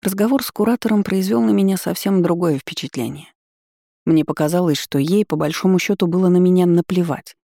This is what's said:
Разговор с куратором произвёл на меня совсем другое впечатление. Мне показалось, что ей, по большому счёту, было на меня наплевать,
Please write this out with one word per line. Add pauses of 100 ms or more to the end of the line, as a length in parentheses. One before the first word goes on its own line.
Разговор
с
куратором
произвёл
на
меня
совсем
другое
впечатление. (720)
Мне
показалось,
что
ей,
по
большому
счёту,
было
на
меня
наплевать, (140)